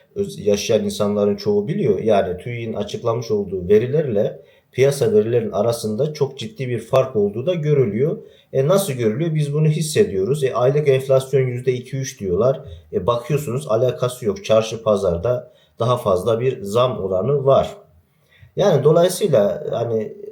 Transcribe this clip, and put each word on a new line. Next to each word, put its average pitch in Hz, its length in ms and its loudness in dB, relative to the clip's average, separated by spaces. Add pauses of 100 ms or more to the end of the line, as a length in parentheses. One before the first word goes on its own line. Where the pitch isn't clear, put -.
(160)
öz-, 101 240 -6
yaşayan 101 460 0
insanların 101 500 0
çoğu 104 320 -2
biliyor. 151 320 0
Yani 98 380 0
tuik'in 117 360 -8
açıklamış 113 580 -4
olduğu 95 360 -4
verilerle 123 760 2 (300)
piyasa 123 420 2
verilerin 107 380 2
arasında 113 640 -2
çok - 240 -4
ciddi 123 320 -8
bir 117 100 -4
fark 131 360 0
olduğu 104 300 -2
da 180 80 0
görülüyor. 143 640 0 (360)
E, 135 140 2
nasıl 190 260 2
görülüyor? 123 420 0
Biz 143 180 0
bunu 156 140 2
hissediyoruz. 123 760 0
E, 113 100 0
aylık 143 340 2
enflasyon 131 600 2
yüzde 123 260 -2
iki 123 240 -8
üç 131 220 -8
diyorlar. 101 420 0 (320)
E, 95 140 -4
bakıyorsunuz 120 600 -2
alakası 123 580 -2
yok. 101 200 -4
Çarşı 110 380 2
pazarda 98 680 0 (280)
daha 120 180 2
fazla 104 420 0
bir 127 220 -2
zam 113 360 0
oranı 107 480 -2
var. - 320 2 (800)
Yani 165 280 2
dolayısıyla 156 880 2
hani 110 420 -4 (180)